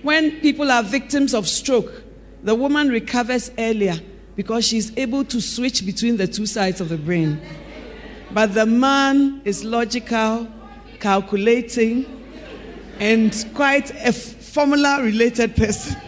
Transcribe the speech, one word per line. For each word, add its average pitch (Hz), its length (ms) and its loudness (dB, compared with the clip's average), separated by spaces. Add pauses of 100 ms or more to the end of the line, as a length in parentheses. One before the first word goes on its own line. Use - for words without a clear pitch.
when 302 360 2
people 285 320 2
are 240 100 4
victims 269 520 0
of 208 160 0
stroke, - 540 0 (380)
the 214 140 2
woman 285 320 2
recovers 240 680 0
earlier 208 420 0 (380)
because 220 280 -2
she's 220 320 -2
able 262 280 -2
to 240 160 -4
switch 240 440 -2
between 233 300 0
the 196 100 0
two 208 200 -4
sides 190 340 -2
of 175 80 -4
the 160 100 -4
brain. 156 440 0 (880)
But 208 220 2
the 220 120 4
man 277 800 4
is 202 220 -4
logical, 226 840 -2 (540)
calculating, 226 1040 2 (960)
and 220 520 2
quite 277 380 2
a - 160 -2
f-, 233 80 2
formula-related 240 1400 2
person. - 500 0